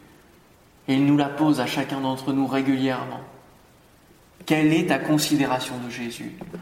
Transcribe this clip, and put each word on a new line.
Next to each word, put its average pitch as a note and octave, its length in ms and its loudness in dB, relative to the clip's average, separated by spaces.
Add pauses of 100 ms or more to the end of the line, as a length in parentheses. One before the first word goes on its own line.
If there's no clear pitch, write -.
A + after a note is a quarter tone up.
(880)
Et C3+ 60 2
il C#3 120 4
nous D3 120 6
la D3 80 4
pose D3 340 2
à B2 60 -2
chacun C3+ 340 -4
d'entre C3 320 -4
nous C3+ 160 0
régulièrement. C3 760 -2 (1200)
Quelle D#3 260 4
est E3 180 2
ta C3+ 100 2
considération C#3 760 0 (120)
de A#2+ 40 -10
Jésus ? A#2 420 -10 (300)